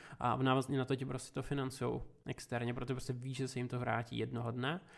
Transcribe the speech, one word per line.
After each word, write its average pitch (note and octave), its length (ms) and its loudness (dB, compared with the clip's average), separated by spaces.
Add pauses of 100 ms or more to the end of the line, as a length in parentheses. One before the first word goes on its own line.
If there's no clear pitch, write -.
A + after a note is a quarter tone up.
(200)
a B2+ 160 4
v C3 80 2
návaznosti C3 340 6
na B2+ 80 2
to C3+ 100 2
ti B2+ 100 -2
prostě C3+ 280 -6
to - 100 -2
financujou B2+ 600 0 (220)
externě, A#2+ 480 -2
protože B2+ 200 -2
prostě B2+ 200 -2
víš, B2+ 240 -4
že C3 100 2
se B2+ 120 -4
jim B2 80 0
to B2 120 -2
vrátí A#2 380 0
jednoho A#2 340 0
dne C3 280 0 (180)